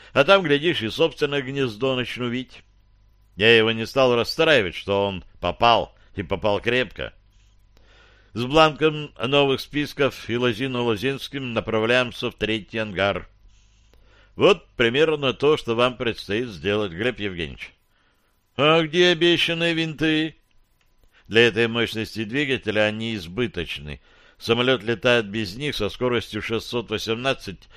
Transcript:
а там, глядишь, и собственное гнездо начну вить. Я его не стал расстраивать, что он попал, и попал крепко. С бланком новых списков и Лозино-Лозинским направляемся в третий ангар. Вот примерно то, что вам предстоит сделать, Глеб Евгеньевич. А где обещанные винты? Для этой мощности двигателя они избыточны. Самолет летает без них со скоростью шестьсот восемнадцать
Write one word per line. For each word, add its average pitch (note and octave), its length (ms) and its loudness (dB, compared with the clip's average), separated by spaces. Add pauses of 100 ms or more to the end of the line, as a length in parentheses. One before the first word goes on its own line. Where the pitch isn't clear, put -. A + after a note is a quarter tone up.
(120)
а C#3+ 120 4
там, G3 180 6
глядишь, C#3+ 400 0
и A2 80 -4
собственное C#3+ 500 -2
гнездо C3 560 -2
начну B2 320 -6
вить. B2+ 340 -8 (720)
Я A2+ 200 8
его A2+ 160 4
не A2+ 140 -6
стал B2+ 280 2
расстраивать, A#2 600 2
что G2+ 320 0
он F#2+ 180 -6 (160)
попал, G#2 520 2 (220)
и G#2 80 -6
попал G2 380 -2
крепко. A#2 520 -4 (1200)
С A2+ 100 -4
бланком D3+ 760 2
новых C#3 420 2
списков C#3 680 -4
и A2+ 40 -2
Лозино-Лозинским B2 1080 -2 (120)
направляемся A2+ 800 0
в - 40 -12
третий G#2+ 440 -4
ангар. G2 500 -2 (1080)
Вот F3 400 4
примерно C#3 560 2
то, D3 240 2
что A#2 180 -2
вам A#2+ 220 2
предстоит A#2 520 -4
сделать, G2+ 440 -2
Глеб A2 260 -4
Евгеньевич. E2+ 540 -8 (840)
А D#3 260 4
где E3+ 260 2
обещанные E3+ 680 2
винты? D#3+ 600 -2 (920)
Для A#2 220 6
этой A2+ 180 2
мощности A2+ 560 -4
двигателя A2 600 -2
они A2 340 -2
избыточны. E2+ 840 -6 (380)
Самолет A#2+ 460 2
летает A#2 420 2
без G2+ 300 -6
них C#3+ 180 -8
со G2+ 140 -2
скоростью A#2 520 -4
шестьсот A2 500 -6
восемнадцать A2+ 880 -6